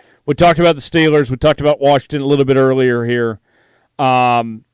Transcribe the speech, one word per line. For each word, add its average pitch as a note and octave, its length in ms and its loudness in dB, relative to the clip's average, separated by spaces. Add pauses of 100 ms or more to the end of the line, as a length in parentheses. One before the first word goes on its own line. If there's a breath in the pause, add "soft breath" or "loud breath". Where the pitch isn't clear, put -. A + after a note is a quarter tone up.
(280 soft breath)
We D3 80 -4
talked E3+ 240 2
about E3+ 160 2
the C3+ 60 -16
Steelers. D3+ 500 0
We B2+ 60 -6
talked D3+ 240 0
about D3 180 0
Washington C#3 420 0
a C3+ 40 -6
little C#3 200 0
bit C3 120 0
earlier C3 480 0
here. A#2 340 -4 (580)
Um, A#2+ 760 -2